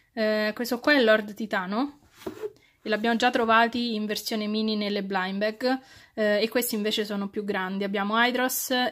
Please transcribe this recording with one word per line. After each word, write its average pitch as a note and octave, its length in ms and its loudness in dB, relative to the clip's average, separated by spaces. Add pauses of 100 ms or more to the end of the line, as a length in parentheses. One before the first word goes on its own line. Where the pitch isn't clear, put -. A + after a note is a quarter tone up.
(140)
Eh, G#3+ 420 0
questo A#3 240 -4
qua D4 140 4
è C#4+ 80 6
Lord G#3+ 320 4
Titano G#3+ 640 -4 (840)
e G#3+ 60 -8
l'abbiamo G#3+ 260 0
già B3 140 4
trovati A#3 640 2
in G#3+ 140 -4
versione G#3+ 400 -4
mini A3 280 0
nelle G#3 280 -2
blind F#3+ 340 -2
bag, A3 420 0 (360)
eh, G#3 260 2
e A3 80 0
questi A#3+ 240 -2
invece G#3+ 320 -2
sono G3+ 240 -4
più G#3 140 -6
grandi. G3 400 -4
Abbiamo G3+ 340 -2
Hydros B3 540 0 (200)